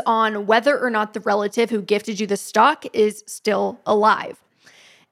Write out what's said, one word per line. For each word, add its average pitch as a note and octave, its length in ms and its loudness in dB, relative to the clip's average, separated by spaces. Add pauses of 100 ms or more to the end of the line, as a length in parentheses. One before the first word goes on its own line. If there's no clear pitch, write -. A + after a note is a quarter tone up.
on A3 420 0
whether A#3 300 2
or B3 120 -2
not G#3+ 240 -2
the G#3+ 80 -8
relative G#3 480 0
who A3 120 -2
gifted G3+ 380 -2
you G#3+ 80 -4
the G3 100 -2
stock C4 560 0
is G#3 320 0
still G3+ 600 -4
alive. G#3 520 0 (760)